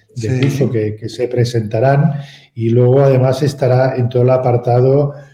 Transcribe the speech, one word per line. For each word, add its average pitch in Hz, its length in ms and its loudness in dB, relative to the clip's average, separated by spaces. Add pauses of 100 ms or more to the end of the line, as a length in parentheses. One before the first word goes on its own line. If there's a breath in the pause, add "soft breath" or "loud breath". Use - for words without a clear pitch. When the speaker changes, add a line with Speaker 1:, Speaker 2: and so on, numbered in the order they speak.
(160 soft breath)
Speaker 1:
de 110 140 -4
Speaker 2:
Sí. 127 100 -2
Speaker 1:
curso 139 300 0
que, 107 260 -4
que 117 120 -12
se 123 200 -6
presentarán, 120 920 0 (340 loud breath)
y 113 160 -2
luego 123 320 4
además 131 400 2
estará 131 540 0
en 123 120 0
todo 123 140 0
el 123 80 2
apartado 127 840 0 (200 loud breath)